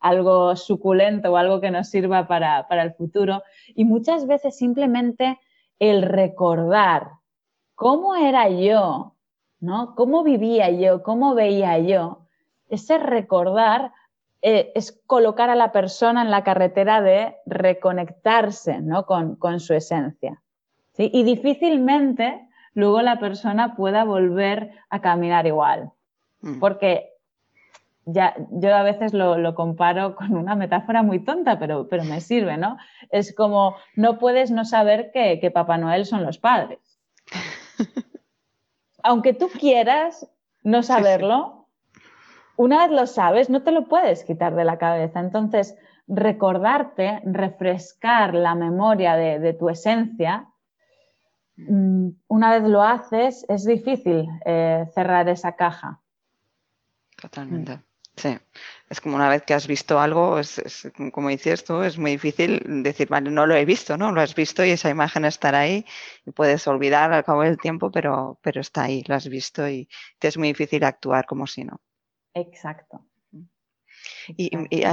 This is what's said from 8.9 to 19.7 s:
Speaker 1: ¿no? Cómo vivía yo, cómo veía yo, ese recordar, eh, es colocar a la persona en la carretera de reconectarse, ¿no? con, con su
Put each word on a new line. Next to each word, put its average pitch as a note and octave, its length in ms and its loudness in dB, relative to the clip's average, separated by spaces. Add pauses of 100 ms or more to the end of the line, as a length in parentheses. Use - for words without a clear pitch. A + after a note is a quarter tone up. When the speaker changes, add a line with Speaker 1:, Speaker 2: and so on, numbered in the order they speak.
Speaker 1:
¿no? G#3+ 340 -6
Cómo C4+ 280 2
vivía A3+ 460 2
yo, F3+ 320 2
cómo A#3+ 320 0
veía G3+ 460 2
yo, E3+ 460 -2 (420)
ese C4+ 300 -2
recordar, A3 920 0 (540)
eh, G#3+ 300 2
es G#3+ 160 -6 (160)
colocar A#3 420 2
a A#3+ 60 2
la A#3 160 2
persona A3+ 500 0
en A3+ 100 0
la G3+ 120 2
carretera G3 580 2
de G3 440 2
reconectarse, F#3 1400 0
¿no? E3 240 -2
con, E3 320 -2
con E3+ 240 -4
su E3 120 -2